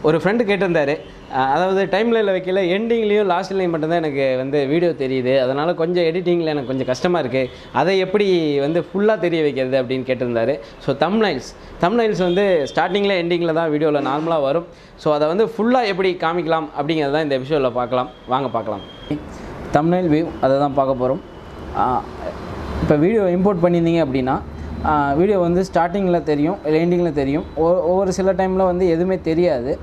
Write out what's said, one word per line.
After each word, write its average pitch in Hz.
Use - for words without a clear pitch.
ஒரு 156
friend 202
கேட்டிருந்தாரு, 175
அஹ், 135
அதாவது 190
டைம்லைனில் 214
வைக்கல, 185
எண்டிங்லேயும் 214
லாஸ்ட்லேயும் 185
மட்டும்தான் 160
எனக்கு 139
வந்து 135
video 170
தெரியுது, 131
அதனால 143
கொஞ்சம் 170
எடிட்டிங்கில் 170
எனக்கு 139
கொஞ்சம் 131
கஷ்டமா 175
இருக்கு, 131
அதை 170
எப்படி 190
வந்து 160
ஃபுல்லா 208
தெரிய 170
வைக்கிறது 131
அப்படின்னு 131
கேட்டிருந்தாரு. 123
So, -
thumbnails, 185
Thumbnails 208
வந்து 180
ஸ்டார்டிங்கில் 190
எண்டிங்கில் 170
தான் 165
வீடியோவில் 147
நார்மலா 156
வரும். 147
So, 156
அதை 151
வந்து 202
ஃபுல்லா 233
எப்படி 190
காமிக்கலாம் 160
அப்படிங்கிறத 147
தான் 156
இந்த 135
எபிசோடில் 131
பார்க்கலாம். 123
வாங்க 131
பார்க்கலாம். 104
Thumbnail 170
view, 160
அதை 135
தான் 143
பார்க்க 135
போறோம். 131
ஆ, 104
இப்போ -
video 196
import 180
பண்ணியிருந்தீங்க 170
அப்படின்னா, 131
ஆ, 143
வீடியோ 185
வந்து 175
ஸ்டார்டிங்கில் 175
தெரியும், 151
இல்லை 156
எண்டிங்கில் 175
தெரியும். 139
ஒ-, 170
ஒவ்வொரு 185
சில 190
டைமில் 185
வந்து 180
எதுவுமே 175
தெரியாது. 160